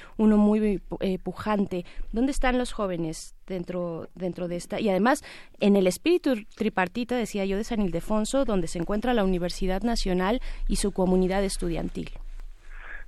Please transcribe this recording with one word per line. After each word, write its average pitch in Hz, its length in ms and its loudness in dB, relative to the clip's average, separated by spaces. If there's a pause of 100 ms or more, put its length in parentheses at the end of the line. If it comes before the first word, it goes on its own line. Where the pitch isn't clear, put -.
(160)
uno 214 200 6
muy, 208 440 4 (200)
eh, 190 180 0
pujante. 190 680 -2 (280)
¿Dónde 247 180 0
están 254 260 2
los 247 160 -2
jóvenes 165 640 -6 (140)
dentro, 175 640 -6
dentro 180 320 -6
de 175 100 -6
esta? 175 220 -6
Y 220 100 0
además, 202 360 4 (340)
en 202 160 6
el 190 140 6
espíritu 302 460 2 (200)
tripartita, 220 640 -2
decía 202 300 -2
yo, 190 100 0
de 214 80 -2
San 220 160 -2
Ildefonso, 214 640 0
donde 190 240 0
se - 100 -6
encuentra 208 340 0
la 220 120 4
Universidad 185 580 0
Nacional 208 580 0 (280)
y 202 80 2
su 202 160 0
comunidad 185 500 4
estudiantil. 175 680 -4 (960)